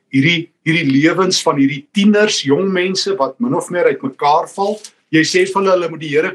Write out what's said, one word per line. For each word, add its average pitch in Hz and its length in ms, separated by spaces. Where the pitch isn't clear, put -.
Hierdie, 165 380
hierdie 160 240
lewens 170 560
van 147 160
hierdie 139 220
tieners, 208 500
jong 175 280
mense 185 460
wat - 200
min 233 180
of 160 160
meer 170 180
uitmekaar 151 640
val. 202 200
Jy 160 140
sê 185 180
vir 190 160
hulle, 190 140
hulle 170 180
moet 156 100
die 151 120
Here 180 200